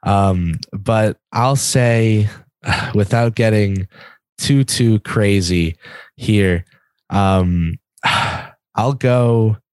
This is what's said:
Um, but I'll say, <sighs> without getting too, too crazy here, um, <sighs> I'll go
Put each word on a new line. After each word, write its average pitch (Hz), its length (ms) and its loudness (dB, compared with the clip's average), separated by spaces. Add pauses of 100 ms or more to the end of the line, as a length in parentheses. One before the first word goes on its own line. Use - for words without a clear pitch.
Um, 95 520 0 (180)
but 107 440 -2 (140)
I'll 131 240 0
say, 113 720 2 (340)
<sighs> - 320 -6
without 117 420 0
getting 104 520 0 (500)
too, 139 280 2
too 113 340 2
crazy 90 800 0 (400)
here, 98 480 0 (440)
um, 90 640 0 (160)
<sighs> - 120 -20 (720)
I'll 120 240 -2
go 120 560 2 (180)